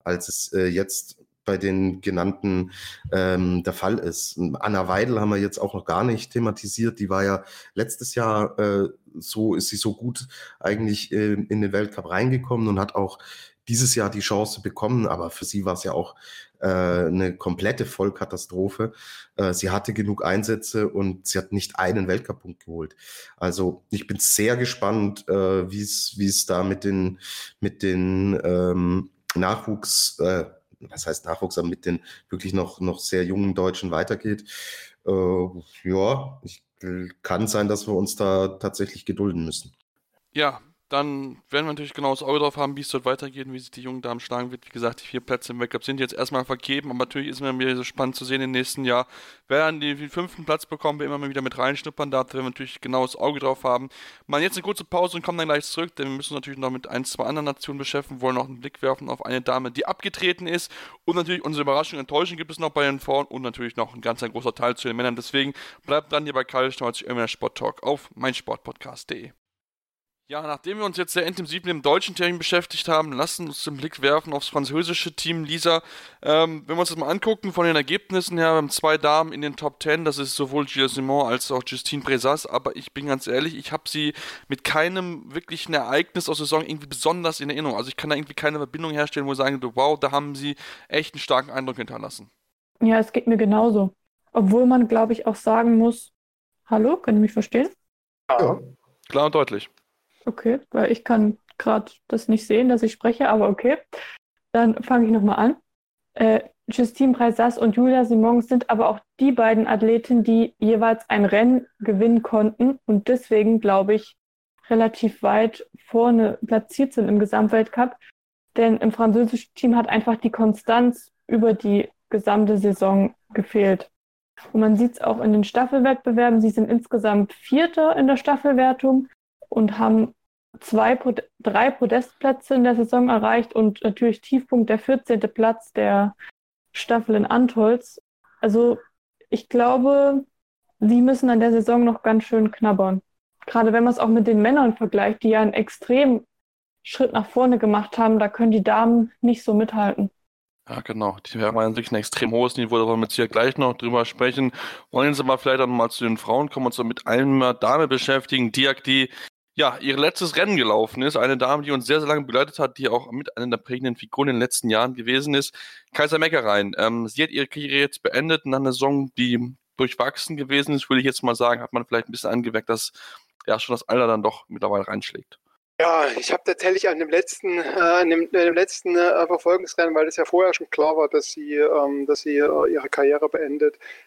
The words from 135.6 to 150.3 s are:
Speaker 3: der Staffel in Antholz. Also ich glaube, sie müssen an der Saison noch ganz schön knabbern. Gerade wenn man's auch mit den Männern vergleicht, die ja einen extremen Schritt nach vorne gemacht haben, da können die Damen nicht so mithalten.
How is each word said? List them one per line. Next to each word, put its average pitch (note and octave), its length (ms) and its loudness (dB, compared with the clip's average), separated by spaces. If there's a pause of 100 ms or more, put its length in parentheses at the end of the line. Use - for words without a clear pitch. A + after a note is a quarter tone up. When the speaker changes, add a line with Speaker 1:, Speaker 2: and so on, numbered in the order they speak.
Speaker 3:
der G3+ 440 2 (560)
Staffel A3+ 420 0
in G#3 120 2
Antholz. A#3+ 760 2 (400)
Also A#3 380 4 (500)
ich - 220 -6
glaube, C4+ 720 4 (560)
sie A#3 220 6
müssen B3+ 260 4
an A#3 120 4
der A#3 120 6
Saison A#3 320 4
noch A#3 180 2
ganz A3 220 4
schön A3 260 2
knabbern. F#3+ 520 2 (420)
Gerade A3 280 2
wenn A#3 120 6
man's A#3+ 140 2
auch A3+ 100 0
mit A3 180 6
den A3 140 4
Männern A#3+ 360 4
vergleicht, G#3 460 0
die A3+ 80 4
ja A3 120 6
einen G#3 100 4
extremen B3 760 2 (560)
Schritt - 300 0
nach G#3+ 140 0
vorne B3 320 4
gemacht G#3 400 0
haben, A3 200 4
da G#3 100 2
können A3+ 240 2
die G#3 120 4
Damen A3+ 560 4
nicht A#3+ 240 2
so A3 80 0
mithalten. G#3 580 0 (580)